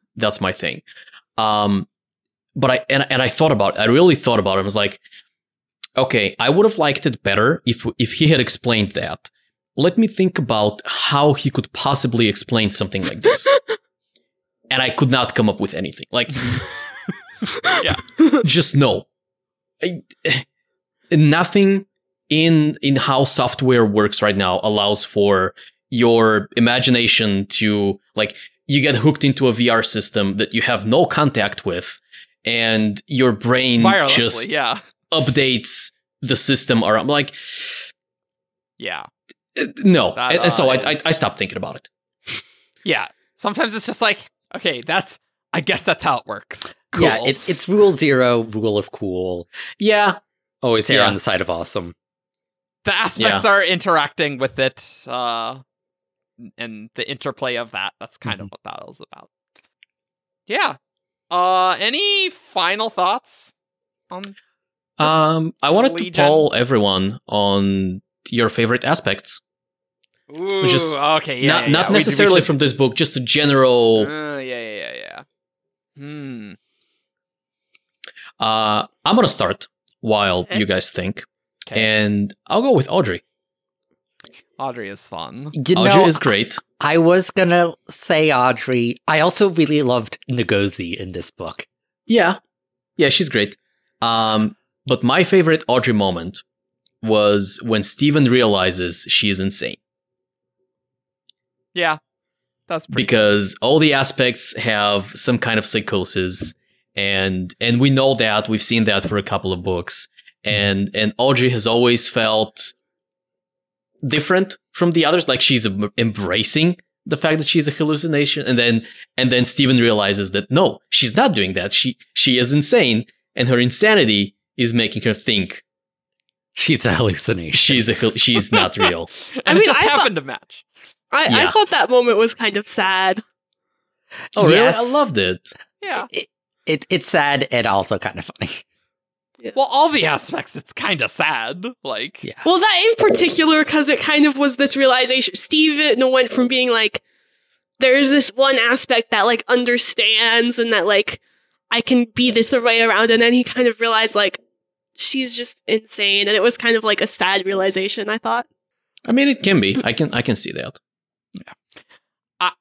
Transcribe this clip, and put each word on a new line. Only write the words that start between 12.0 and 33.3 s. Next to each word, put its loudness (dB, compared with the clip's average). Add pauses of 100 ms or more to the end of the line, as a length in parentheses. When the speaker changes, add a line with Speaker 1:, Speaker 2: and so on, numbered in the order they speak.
Speaker 1:
explain -2
something -4
like -8
this." 2
Speaker 2:
<laughs> 0 (960)
Speaker 1:
And 0
I 0
could 0
not 0
come 2
up -2
with -4
anything. -10
Like, -2
Speaker 3:
<laughs> -6
Yeah. 0 (500)
Speaker 1:
just 2
no. 2 (800)
I, -6 (1080)
nothing 4 (420)
in, 4
in 2
how 2
software 2
works 0
right 2
now 0
allows 0
for 0 (360)
your 4
imagination 2
to, -2 (160)
like, -4 (300)
you 0
get 2
hooked 2
into 2
a 4
V 0
R 2
system -2
that -4
you -2
have -2
no 2
contact -2
with, -8 (440)
and 0
your 2